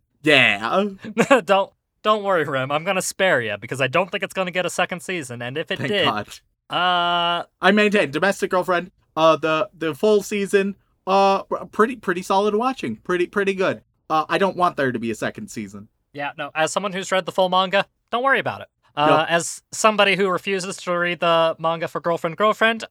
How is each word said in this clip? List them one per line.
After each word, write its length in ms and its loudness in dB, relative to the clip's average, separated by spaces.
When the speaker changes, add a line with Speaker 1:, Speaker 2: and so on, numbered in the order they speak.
Speaker 1:
yeah. 640 4
Speaker 2:
<laughs> 320 4
Don't, 280 0
don't 220 2
worry, 200 0
Rem. 280 -4
I'm 120 -2
gonna 180 0
spare 380 2
ya, 160 -4
because 240 -8
I 60 2
don't 240 0
think 120 -8
it's 120 -8
gonna 160 -4
get 160 -2
a 40 -6
second 300 -4
season, 420 -8
and 140 -8
if 140 -6
it 80 -6
Speaker 1:
Thank 120 -4
Speaker 2:
did, 140 0
Speaker 1:
God. 240 -2
Speaker 2:
uh, 720 0
Speaker 1:
I 120 4
maintain, 380 2
Domestic 400 -2
Girlfriend, 400 0
uh, 200 6
the, 360 -2
the 220 -4
full 280 2
season, 540 0
uh, 360 4
pretty, 240 0
pretty 260 -4
solid 320 0
watching. 420 -4
Pretty, 300 -2
pretty 280 -2
good. 280 -2
Uh, 180 2
I 100 2
don't 180 0
want 200 2
there 160 0
to 60 -4
be 120 -4
a 40 -4
second 360 -8
season. 380 -14
Speaker 2:
Yeah, 260 -8
no, 160 -8
as 180 0
someone 200 -4
who's 200 -8
read 140 0
the 60 -6
full 160 2
manga, 380 2
don't 120 -2
worry 160 2
about 240 -4
it. 60 -18
Uh, 120 4
Speaker 1:
Nope. 220 4
Speaker 2:
as 320 -2
somebody 440 2
who 120 0
refuses 500 -4
to 180 -4
read 240 -2
the 380 2
manga 300 -2
for 120 -8
Girlfriend, 360 -2
Girlfriend, 540 0